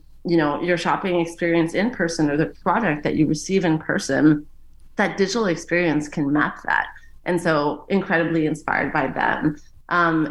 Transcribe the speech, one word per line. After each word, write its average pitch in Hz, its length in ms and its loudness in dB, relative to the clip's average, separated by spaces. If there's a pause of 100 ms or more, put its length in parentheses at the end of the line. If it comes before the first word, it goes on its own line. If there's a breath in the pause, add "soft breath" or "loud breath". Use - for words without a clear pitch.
(280)
you 170 80 2
know, 147 240 2
your 175 160 0
shopping 175 440 0
experience 170 540 0
in 202 160 0
person 165 380 -2
or 143 80 0
the 151 100 2
product 175 580 -2
that 143 100 -2
you 151 140 2
receive 175 360 0
in 160 140 2
person, 151 640 2 (520)
that 196 200 0
digital 196 300 0
experience 160 600 0
can 143 240 -2
map 147 320 0
that. - 220 0 (400 loud breath)
And 175 140 0
so 151 500 0
incredibly 165 560 2
inspired - 460 -2
by 147 140 0
them, - 500 -2 (320 loud breath)
um, 165 420 2